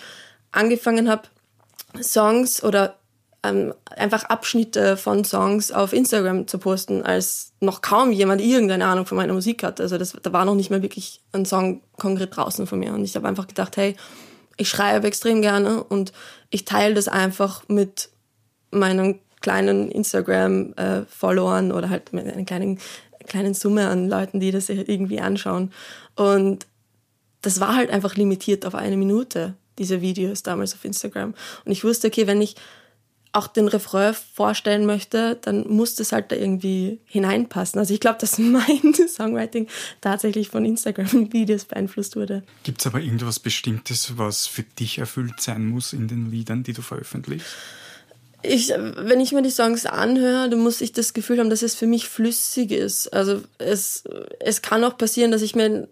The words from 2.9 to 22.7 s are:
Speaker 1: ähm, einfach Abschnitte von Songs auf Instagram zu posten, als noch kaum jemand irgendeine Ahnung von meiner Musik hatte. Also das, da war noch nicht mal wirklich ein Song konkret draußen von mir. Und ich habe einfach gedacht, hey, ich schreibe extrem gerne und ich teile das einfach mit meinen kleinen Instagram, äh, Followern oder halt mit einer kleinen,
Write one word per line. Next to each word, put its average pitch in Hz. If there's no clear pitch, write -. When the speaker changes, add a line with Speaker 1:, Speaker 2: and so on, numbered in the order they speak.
Speaker 1:
ähm, -
einfach 208
Abschnitte 220
von 208
Songs 196
auf 196
Instagram 202
zu 196
posten, 190
als -
noch 190
kaum 240
jemand 196
irgendeine 208
Ahnung 185
von 185
meiner 185
Musik 196
hatte. 185
Also 180
das, 175
da 170
war 180
noch 202
nicht 196
mal 196
wirklich -
ein 196
Song 185
konkret 190
draußen 190
von 190
mir. 208
Und 208
ich 196
habe 202
einfach 190
gedacht, -
hey, 196
ich 208
schreibe 208
extrem 220
gerne 208
und 196
ich -
teile 208
das 202
einfach 190
mit 202
meinen 190
kleinen -
Instagram, 190
äh, 190
Followern 185
oder 180
halt -
mit 175
einer 190
kleinen, 190